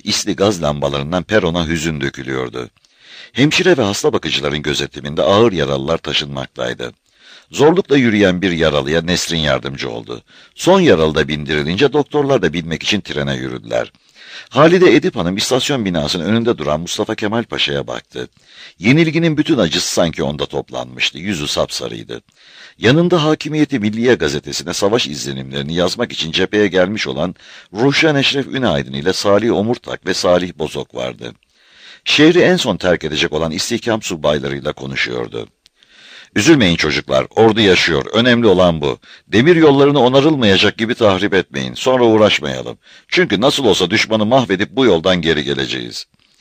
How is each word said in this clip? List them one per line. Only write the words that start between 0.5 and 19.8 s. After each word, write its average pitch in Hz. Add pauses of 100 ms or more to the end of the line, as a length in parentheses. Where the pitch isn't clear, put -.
lambalarından 71
perona 87
hüzün 80
dökülüyordu. 65 (640)
Hemşire 170
ve 135
hasta 107
bakıcıların 73
gözetiminde 71
ağır 101
yaralılar 71
taşınmaktaydı. 64 (600)
Zorlukla 156
yürüyen 101
bir 92
yaralıya 78
Nesrin 82
yardımcı 67
oldu. 58 (320)
Son 190
yaralı 80
da 76
bindirilince 78
doktorlar 139
da 85
binmek 82
için 104
trene 71
yürüdüler. 58 (580)
Halide 165
Edip 165
Hanım 92
istasyon 127
binasının 82
önünde 113
duran 76
Mustafa 107
Kemal 110
Paşa'ya 69
baktı. 62 (500)
Yenilginin 156
bütün 151
acısı 87